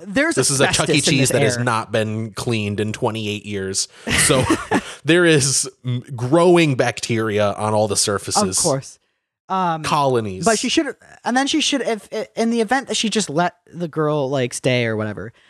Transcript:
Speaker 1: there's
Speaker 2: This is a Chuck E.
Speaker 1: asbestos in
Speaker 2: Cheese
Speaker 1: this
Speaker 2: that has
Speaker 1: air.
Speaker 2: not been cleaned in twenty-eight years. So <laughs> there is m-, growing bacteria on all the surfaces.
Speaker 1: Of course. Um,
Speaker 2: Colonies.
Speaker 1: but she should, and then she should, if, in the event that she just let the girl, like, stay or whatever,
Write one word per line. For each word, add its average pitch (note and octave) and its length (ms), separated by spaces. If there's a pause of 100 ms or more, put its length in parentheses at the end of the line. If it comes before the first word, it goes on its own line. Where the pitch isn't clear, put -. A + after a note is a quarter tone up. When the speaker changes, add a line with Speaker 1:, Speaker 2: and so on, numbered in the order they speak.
Speaker 1:
there's C4+ 280
Speaker 2:
This - 160
is C3+ 100
a C#3 60
Chuck E3+ 220
E. E3 100
Speaker 1:
asbestos C#3 100
in - 40
Speaker 2:
Cheese C3+ 80
Speaker 1:
this C3 100
Speaker 2:
that - 120
has B2+ 160
Speaker 1:
air. A#2+ 60
Speaker 2:
not A2+ 280
been A2 400
cleaned G#2 480
in G#2+ 120
twenty-eight G#2+ 540
years. G2 400 (380)
So C3+ 180 (320)
<laughs> - 300
there E3+ 200
is C#3 460 (140)
m-, B2 160 (160)
growing E3 580
bacteria A2 800
on G#2+ 200
all G#2+ 140
the G2+ 100
surfaces. G2 640
Speaker 1:
Of - 60
course. C#3 340 (500)
Um, F3 360
Speaker 2:
Colonies. B2+ 600
Speaker 1:
but G#3 140
she B3 100
should, C#4+ 280 (280)
and A#3 120
then C4+ 100
she D4 140
should, C4 220
if, A3 260 (260)
in A3+ 160
the A#3 100
event A#3 280
that A3 80
she A3 140
just G3+ 200
let E3 240 (180)
the E3+ 140
girl, D3+ 420
like, C3 240
stay B2 340
or A2+ 100
whatever, G#2+ 360 (180)